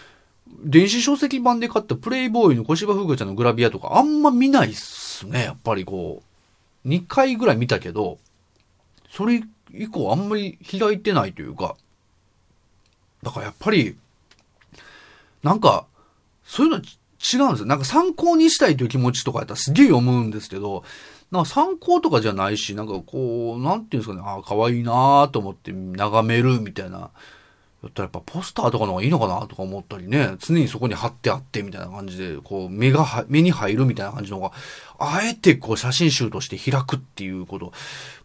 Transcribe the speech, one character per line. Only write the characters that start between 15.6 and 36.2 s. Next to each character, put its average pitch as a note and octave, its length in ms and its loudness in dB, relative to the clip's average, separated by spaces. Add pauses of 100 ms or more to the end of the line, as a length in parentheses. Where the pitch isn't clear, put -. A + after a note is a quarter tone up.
か、 A#2+ 260 4 (580)
そ - 180 -2
う D#4 40 6
い - 20 4
う E4 40 4
の G3 100 -2
ち-、 - 160 -20 (380)
違 - 40 2
う C#4 80 6
ん - 40 2
で B2+ 40 0
す - 40 -6
よ。 G2+ 60 -6
な C#3+ 100 2
ん - 20 -8
か C3+ 80 -4
参 E4 260 2
考 E4+ 240 2
に D#4+ 140 6
し - 80 0
た B3+ 100 6
い D3 80 2
と B2+ 80 0
い - 20 2
う - 20 -4
気 C3 100 -2
持 B2 140 2
ち - 120 -8
と C3 80 -2
か A2+ 60 -6
や G#2+ 60 -6
っ - 20 -10
た G#2 80 -12
ら - 20 -8
す - 160 -2
げ C4 120 8
え - 20 10
読 C3+ 160 6
む B2 220 2
ん A2 60 -4
で G#2+ 100 -8
す - 100 -14
け F#2+ 80 -10
ど、 G2+ 260 -8 (500)
な F#3 60 0
ん D#3+ 40 0
か - 60 -4
参 E4 280 0
考 F4 220 2
と - 100 0
か B2+ 100 4
じ G#2+ 80 0
ゃ G#2 40 0
な G2 180 -2
い G#2+ 80 -2
し、 - 160 -8
な G#2 100 -8
ん - 20 -8
か G#2 80 -8 (100)
こ A#2+ 520 -6
う、 B2 60 -6
な E3+ 140 0
ん A3+ 80 -10
て C#3+ 120 -6
い A#2 40 -2
う - 40 -6
ん - 20 -10
で G#2+ 60 -10
す F#2+ 40 -10
か F2+ 60 -12
ね、 - 20 -
あ G2 140 -8
ー、 G2 40 -12
可 G#2+ 220 0
愛 A#2+ 160 0
い - 20 -4
な C3 420 4
ー - 40 4
と A#2+ 120 -2
思 G2 100 -6
っ F#2+ 40 -12
て - 180 -16
眺 G2+ 540 0
め A#2 140 4
る B2+ 200 4
み G2+ 120 -8
た F#2+ 140 -10
い F2+ 40 -14
な。 F2+ 200 -14 (720)
だ - 60 -16
っ - 40 -16
た G2+ 100 -6
ら - 20 -4
や F2+ 40 -8
っ - 40 -16
ぱ E2+ 120 -10
ポ - 160 -10
ス - 140 -10
タ - 80 -2
ー A#2+ 80 4
と - 80 -2
か G#3+ 80 0
の G2 60 -4
方 F2+ 60 -4
が F#2+ 60 -4
い C3 40 0
い - 20 2
の E3 80 4
か A#2+ 100 2
な F3 180 -4
と - 100 -18
か F#2+ 60 -10
思 F#2+ 180 -8
っ - 20 -16
た G2+ 160 -16
り F2+ 80 -14
ね、 A2+ 320 0
常 - 180 0
に D3 120 4
そ A2 100 -8
こ A#2 100 -2
に G#2 60 -4
貼 A#2 140 -6
っ - 40 -6
て - 180 -2
あ F#2+ 60 -2
っ - 60 -12
て G#2+ 200 -8
み G2+ 80 -12
た F#2+ 80 -14
い - 20 -14
な F2 80 -12
感 G2 180 -14
じ F#2 100 -12
で、 F2 220 -8
こ F#2+ 280 -8
う、 F2+ 40 -12
目 A#2 220 2
が D3+ 120 4
は-、 A#2 240 -4
目 D3+ 140 4
に F3+ 80 6
入 G#2+ 240 -2
る B2+ 100 2
み A#2+ 100 2
た G2 100 -8
い - 20 -6
な G2+ 60 -10
感 - 120 -10
じ F#2+ 60 -14
の G2 80 -8
方 F#2 60 -6
が、 F#2+ 80 -8 (460)
あ E3+ 260 -2
え A#3 100 -2
て F3 220 4
こ - 160 -6
う C#3 40 0
写 B2+ 160 -4
真 D#3+ 180 2
集 A#2+ 200 -2